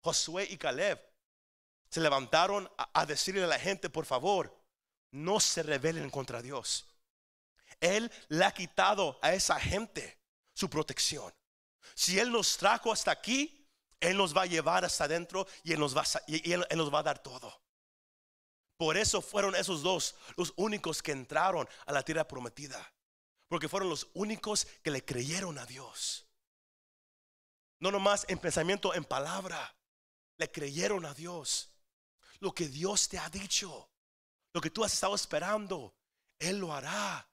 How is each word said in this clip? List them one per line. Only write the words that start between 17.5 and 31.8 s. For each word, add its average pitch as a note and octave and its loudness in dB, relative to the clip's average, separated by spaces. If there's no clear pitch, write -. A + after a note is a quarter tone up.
Por D#3+ 2
eso G3+ 2
fueron G3+ 0
esos F3+ 0
dos F3 0
los F3 -2
únicos G3 -2
que D#3 -6
entraron D3 0
a C#3+ -4
la C#3 2
tierra D#3 -2
prometida. C3 -12
Porque D#3+ -2
fueron F#3 0
los D3 -4
únicos G#3 -2
que D#3+ -2
le C3+ -2
creyeron D3 -4
a A#2+ -12
Dios. - -10
No F#3 0
nomás G3+ 4
en F3+ -2
pensamiento, F3 0
en E3 -2
palabra. E3+ -6
Le D#3+ -2
creyeron E3 -2
a C#3 -10
Dios. E3 -6